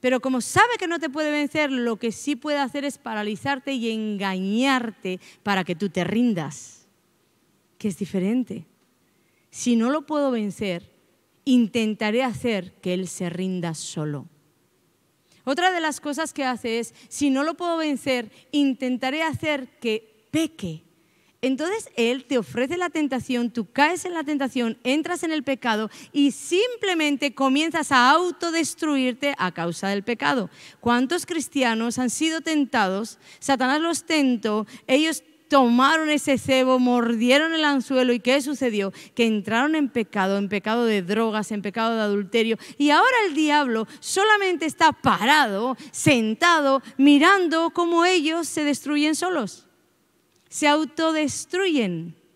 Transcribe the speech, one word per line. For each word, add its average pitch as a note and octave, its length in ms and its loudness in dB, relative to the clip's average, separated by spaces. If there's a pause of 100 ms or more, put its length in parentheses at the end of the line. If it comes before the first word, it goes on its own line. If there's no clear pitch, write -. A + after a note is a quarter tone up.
Pero B3+ 200 0
como C4 200 -2
sabe A4 380 2
que F4+ 100 -4
no E4+ 100 -2
te D4+ 120 -4
puede D4+ 200 -2
vencer, D4 400 0
lo A#3+ 260 -2
que A3+ 140 -4
sí - 240 -6
puede C#4+ 240 -4
hacer C#4 260 -4
es C#4+ 140 -6
paralizarte A3+ 760 -6
y A#3 180 -2
engañarte G#3 1300 -2 (220)
para G3 220 0
que F3+ 100 -4
tú F3+ 160 -4
te F3+ 120 -2
rindas, F3 840 -2 (920)
que - 120 -4
es F#3 100 -6
diferente. G3 680 -2 (840)
"Si - 260 0
no A3+ 140 2
lo D4 160 -2
puedo C#4+ 240 0
vencer, G#3 600 -4 (540)
intentaré A3+ 760 2
hacer G#3 580 -4
que F3+ 140 -4
él F#3 140 -4
se F3+ 200 -6
rinda E3+ 460 -4
solo". D3+ 540 -8 (1160)
Otra F4 280 2
de F4 80 -2
las D#4 200 -4
cosas D4 320 -6
que C#4+ 120 -6
hace A#3 340 -4
es, A3+ 160 -8 (140)
"Si C#4+ 220 -2
no C4 120 2
lo C#4+ 120 -2
puedo F4 220 -4
vencer, C4+ 540 -2 (220)
intentaré C4 680 0
hacer D4+ 460 -4 (120)
que A3 500 -6
peque". - 540 -4 (600)
Entonces D4+ 520 -2
él A#3+ 300 0
te C4+ 120 0
ofrece A#3 380 -4
la F4+ 140 -2
tentación, B3 600 -2
tú G#3+ 220 -6
caes D#4 320 2
en F4+ 100 -6
la D#4+ 80 -4
tentación, C4 640 -2
entras D4+ 400 -2
en D#4+ 80 -2
el D#4 100 -2
pecado A3 480 -2 (220)
y C#4+ 180 4
simplemente F4 1040 -2
comienzas D4 560 0
a B3+ 220 6
autodestruirte D#4 1200 0
a F3+ 140 -2
causa E3+ 380 -6
del G3+ 160 -4
pecado. A#3+ 440 -2 (300)
¿Cuántos B3+ 480 0
cristianos A#3+ 720 -2
han B3+ 120 0
sido D#4+ 320 -2
tentados? A3+ 760 -2 (220)
Satanás C4+ 400 0
los E4 240 -2
tentó, A3+ 640 0 (180)
ellos D4+ 380 2 (240)
tomaron C#4 600 4
ese D4 300 2
cebo, C4 400 2
mordieron B3 760 2
el D#4+ 120 0
anzuelo, B3+ 480 2
¿y A#3+ 80 0
qué C4+ 200 2
sucedió? A#3 520 -2 (220)
Que A#3 120 2
entraron A3+ 480 0
en D4 140 0
pecado, G3+ 500 -2
en G3+ 100 -2
pecado G#3+ 380 0
de G#3 160 0
drogas, G#3+ 480 -2
en G#3 100 -6
pecado A3+ 360 -2
de A3 60 -2
adulterio. G#3 540 0 (220)
Y C#4+ 100 2
ahora G4+ 280 6 (100)
el D#4+ 80 -2
diablo C#4+ 520 0 (120)
solamente G4 680 0
está D#4+ 280 2
parado, A#3 840 2 (140)
sentado, C4+ 920 2 (140)
mirando E4 760 6
cómo E4+ 360 2
ellos E4 420 0
se D4+ 160 -4
destruyen D4 500 0
solos. D#4+ 520 -4 (840)
Se - 200 -2
autodestruyen. D4+ 1500 -2 (220)